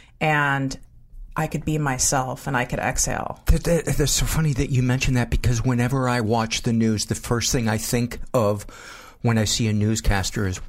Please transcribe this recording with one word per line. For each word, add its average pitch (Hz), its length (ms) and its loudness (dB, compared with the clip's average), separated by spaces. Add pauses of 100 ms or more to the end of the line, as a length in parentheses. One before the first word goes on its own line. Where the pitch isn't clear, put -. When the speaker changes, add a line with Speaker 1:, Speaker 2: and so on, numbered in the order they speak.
(220)
Speaker 1:
and 143 520 2 (640)
I 156 120 -2
could 156 180 -6
be 156 100 0
myself 131 680 -2
and 135 100 -2
I 123 80 2
could - 140 -6
exhale. - 680 -4
Speaker 2:
That, 165 180 4
that, 165 200 2 (140)
that's 143 140 2
so - 120 0
funny 156 300 0
that 139 160 -2
you 127 120 2
mentioned 127 360 2
that, 120 100 0
because 120 340 2
whenever 127 460 2
I 123 140 0
watch 110 400 0
the 120 100 0
news, 110 340 2
the 113 80 -2
first - 380 -2
thing 113 160 0
I 110 80 2
think 120 440 -2 (120)
of 104 320 2 (580)
when 117 140 2
I 110 80 4
see 110 240 0
a 107 60 2
newscaster 104 720 2
is, 92 100 -2 (120)